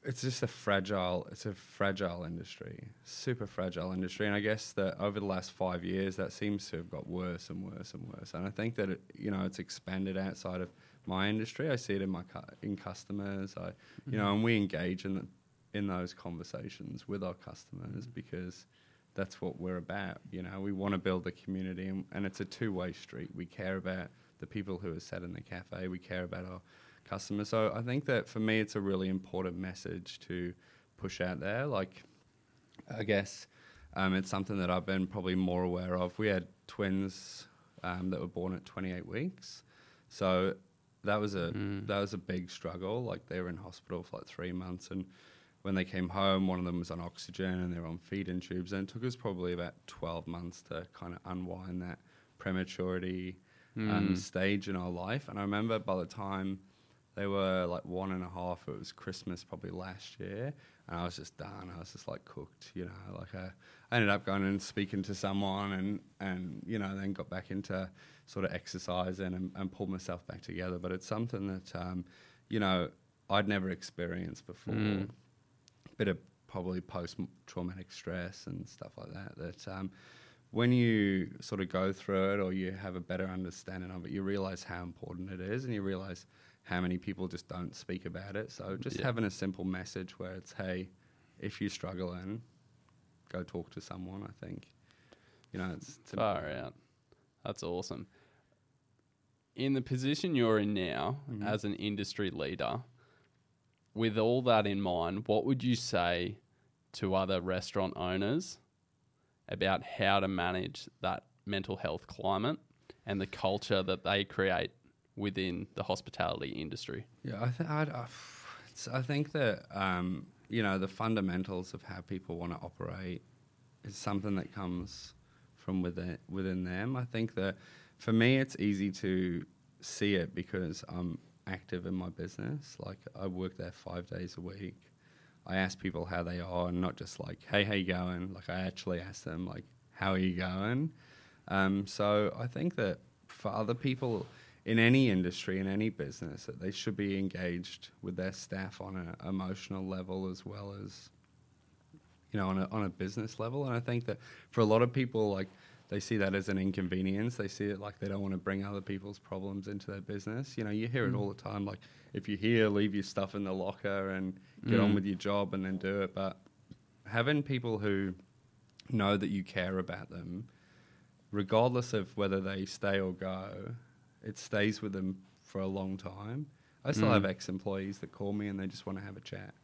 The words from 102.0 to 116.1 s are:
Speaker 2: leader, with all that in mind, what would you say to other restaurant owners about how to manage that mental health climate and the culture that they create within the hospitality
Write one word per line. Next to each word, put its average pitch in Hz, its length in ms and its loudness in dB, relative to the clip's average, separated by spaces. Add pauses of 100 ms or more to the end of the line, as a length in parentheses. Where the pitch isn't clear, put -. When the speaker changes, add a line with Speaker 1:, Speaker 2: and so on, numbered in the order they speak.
Speaker 2:
leader, 71 520 0 (1120)
with 110 220 4
all 117 260 6
that 110 220 8
in 101 160 2
mind, 90 460 2
what 107 180 4
would 131 180 4
you 123 120 6
say 87 640 2 (560)
to 95 200 0
other 95 280 4
restaurant 92 540 0
owners 101 640 0 (880)
about 95 340 2
how 98 380 4
to 98 60 2
manage 92 600 -2 (140)
that 95 240 -2 (200)
mental 98 300 -2
health - 320 -4
climate 101 500 2 (480)
and 101 140 0
the 92 80 2
culture 98 560 2
that 95 200 0
they 101 200 4
create 95 480 4 (440)
within 92 600 0
the - 80 -2
hospitality - 640 -2